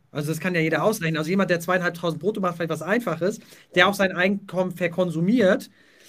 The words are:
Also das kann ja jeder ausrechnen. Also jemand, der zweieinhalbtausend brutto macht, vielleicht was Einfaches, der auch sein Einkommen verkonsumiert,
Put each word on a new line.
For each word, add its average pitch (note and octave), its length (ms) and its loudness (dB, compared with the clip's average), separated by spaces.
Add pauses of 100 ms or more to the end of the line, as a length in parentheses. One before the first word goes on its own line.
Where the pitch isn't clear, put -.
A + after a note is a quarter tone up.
(120)
Also D3 180 -4
das D#3+ 100 -4
kann F3+ 160 -2
ja E3 60 2
jeder D#3 220 2
ausrechnen. E3+ 340 0
Also D#3 120 -4
jemand, F#3 220 2
der E3+ 80 2
zweieinhalbtausend E3+ 600 -2
brutto G#3 220 -2
macht, F3+ 140 -2
vielleicht E3+ 160 -4
was D#3 100 -6
Einfaches, F#3+ 580 -2 (360)
der F3+ 120 6
auch G3 60 0
sein G3 200 0
Einkommen F#3 580 -2
verkonsumiert, F3+ 960 2 (400)